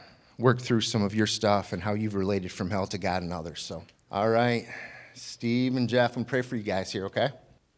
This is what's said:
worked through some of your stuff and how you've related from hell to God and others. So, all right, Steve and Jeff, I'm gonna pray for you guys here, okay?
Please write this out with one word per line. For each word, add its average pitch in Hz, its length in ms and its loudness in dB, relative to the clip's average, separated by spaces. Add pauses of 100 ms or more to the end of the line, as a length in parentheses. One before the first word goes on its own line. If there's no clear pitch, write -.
(380)
worked 123 260 6
through 117 180 2
some 107 200 0
of 101 140 0
your 107 120 4
stuff 101 440 2
and 92 100 -4
how 107 120 -2
you've 107 220 -2
related 95 360 0
from 92 180 -4
hell 98 180 -2
to 104 100 -6
God 90 260 -2
and 85 80 -6
others. 82 300 -8
So, 85 240 -10 (260)
all 101 160 2
right, 117 400 2 (460)
Steve 123 640 -2
and 123 100 2
Jeff, 123 300 2
I'm 117 60 -2
gonna - 20 -4
pray 127 160 0
for 123 160 -6
you 107 60 -6
guys 95 280 -2
here, 95 140 -4
okay? 110 240 0 (480)